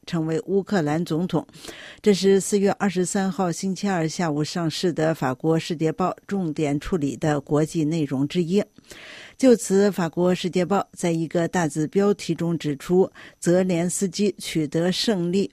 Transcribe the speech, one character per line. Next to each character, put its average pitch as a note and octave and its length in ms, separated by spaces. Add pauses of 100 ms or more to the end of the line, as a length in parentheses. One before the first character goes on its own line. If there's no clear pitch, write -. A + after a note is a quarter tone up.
成 D#3+ 220
为 D#3+ 180
乌 G3 180
克 F#3+ 200
兰 D3+ 200
总 E3 240
统。 E3+ 200 (560)
这 G#3 100
是 F#3+ 260
四 G3+ 200
月 G3 140
二 G3+ 180
十 F3+ 160
三 F#3+ 260
号 F3+ 180
星 F#3+ 240
期 G3+ 140
二 E3+ 180
下 D#3+ 240
午 D3+ 140
上 E3 240
市 E3+ 240
的 D#3+ 220
法 C3 180
国 D#3+ 260
世 E3 160
界 D#3+ 160
报 F3+ 240 (120)
重 F#3 260
点 C#3+ 260
处 - 160
理 C#3+ 220
的 D3 240
国 D3+ 240
际 D#3+ 220
内 D#3+ 180
容 C#3 240
之 F3 140
一。 F3 200 (760)
就 B3+ 180
此， G3+ 340
法 E3+ 200
国 F3+ 240
世 F3+ 160
界 F3+ 160
报 F#3+ 260
在 - 180
一 E3 160
个 E3 220
大 F3 180
字 D#3 220
标 G3+ 240
题 F3+ 220
中 E3+ 240
指 D3 180
出， F3+ 340 (300)
泽 F3+ 220
连 F3+ 260
斯 G3 180
基 G3 300
取 - 320
得 E3+ 240
胜 F3 400
利， F#3+ 200